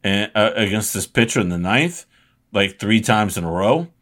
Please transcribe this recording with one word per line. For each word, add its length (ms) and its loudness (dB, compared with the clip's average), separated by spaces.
and, 320 -2
uh, 180 4
against 400 -2
this 100 -4
pitcher 360 0
in 80 0
the 100 -4
ninth, 480 -2
like, 260 0
three 220 2
times 360 0
in 60 -4
a 80 -4
row? 380 0